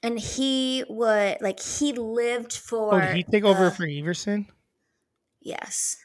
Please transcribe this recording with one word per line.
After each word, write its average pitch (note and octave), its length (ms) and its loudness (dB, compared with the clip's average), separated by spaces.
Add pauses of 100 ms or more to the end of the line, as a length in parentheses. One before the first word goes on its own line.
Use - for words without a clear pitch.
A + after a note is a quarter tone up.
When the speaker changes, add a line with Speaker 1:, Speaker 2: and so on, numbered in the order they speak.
Speaker 1:
And A#3 180 -2
he C4 680 -2
would, G#3+ 520 2
like, G3 180 -2
he - 340 -2
lived A#3 600 -2
for A3 420 0
Speaker 2:
Oh, F#3+ 60 6
did F#3 160 0
he F3+ 80 -2
take G#3 200 2
over F#3+ 200 6
Speaker 1:
the F3+ 60 6
Speaker 2:
for F3 160 -4
Everson? F3 600 -4 (920)
Speaker 1:
Yes. - 640 -8